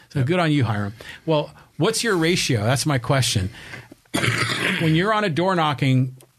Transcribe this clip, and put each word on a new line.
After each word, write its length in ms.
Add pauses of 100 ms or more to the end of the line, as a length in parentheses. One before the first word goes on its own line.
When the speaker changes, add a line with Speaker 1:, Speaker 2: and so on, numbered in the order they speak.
(140)
Speaker 1:
So 60
Speaker 2:
Yeah. 60
Speaker 1:
good 140
on 120
you, 140
Hiram. 280 (320)
Well, 240 (280)
what's 260
your 120
ratio? 480
That's 220
my 140
question. 500 (640)
<coughs> 60 (640)
When 140
you're 180
on 100
a 60
door 260
knocking, 600 (240)